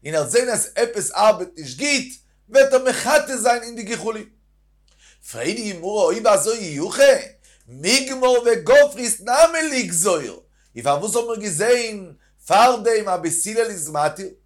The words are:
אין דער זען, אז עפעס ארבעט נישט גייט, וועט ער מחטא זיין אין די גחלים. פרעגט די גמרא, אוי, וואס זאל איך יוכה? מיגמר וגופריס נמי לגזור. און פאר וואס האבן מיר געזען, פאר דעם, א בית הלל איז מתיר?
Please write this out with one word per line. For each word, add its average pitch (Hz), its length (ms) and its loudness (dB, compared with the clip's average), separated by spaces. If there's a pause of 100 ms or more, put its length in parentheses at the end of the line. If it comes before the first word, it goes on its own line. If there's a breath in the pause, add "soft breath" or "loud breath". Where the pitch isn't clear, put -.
אין 151 100 -10
דער 156 160 0
זען, 247 200 2
אז - 260 -4
עפעס 233 360 -4
ארבעט 185 360 2 (100)
נישט 135 200 -14
גייט, 262 380 -4 (340)
וועט 269 240 4
ער 262 160 2
מחטא 269 480 0
זיין 240 260 0
אין 233 120 -16
די 226 80 -10
גחלים. 214 460 -8 (1000 soft breath)
פרעגט 131 240 -6
די 214 180 -8
גמרא, 190 300 -4
אוי, 175 160 0
וואס 220 240 2
זאל 220 100 -2
איך 226 80 -6
יוכה? 190 520 2 (540 soft breath)
מיגמר 254 680 0 (120)
וגופריס 240 760 2
נמי 302 640 2
לגזור. 175 340 0
און 117 680 -12
פאר 143 160 0
וואס 208 160 -6
האבן 233 120 -2
מיר 226 120 -8
געזען, 208 720 -2 (340)
פאר 233 360 4
דעם, 214 260 0
א 180 80 0
בית 165 160 -4 (120)
הלל 220 240 -2
איז 160 200 -10
מתיר? 151 400 -2 (160)